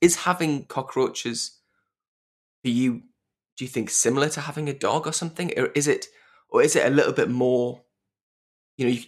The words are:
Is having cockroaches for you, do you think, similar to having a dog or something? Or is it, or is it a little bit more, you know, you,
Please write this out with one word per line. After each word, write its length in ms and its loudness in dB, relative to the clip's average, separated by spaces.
Is 160 4
having 480 0
cockroaches 960 -4
for 80 -2
you, 320 0
do 60 -10
you 40 -10
think, 220 -6
similar 400 2
to 100 -8
having 300 -6
a 20 -6
dog 340 -2
or 60 -4
something? 460 -6
Or 160 0
is 120 2
it, 200 0
or 140 4
is 120 4
it 120 4
a 20 4
little 240 4
bit 160 0
more, 540 0
you 80 0
know, 60 4
you, 160 -2